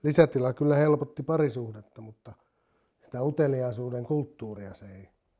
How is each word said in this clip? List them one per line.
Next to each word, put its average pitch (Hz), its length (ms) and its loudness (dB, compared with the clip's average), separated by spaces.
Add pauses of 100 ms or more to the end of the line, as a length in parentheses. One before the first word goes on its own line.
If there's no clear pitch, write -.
lisätila 143 500 4
kyllä 147 220 2
helpotti 147 480 2
parisuhdetta, 120 760 -4
mutta 110 320 -20 (680)
sitä 123 220 -8
uteliaisuuden 127 800 -2
kulttuuria 107 720 -6
se 101 120 -20
ei 95 240 -20 (300)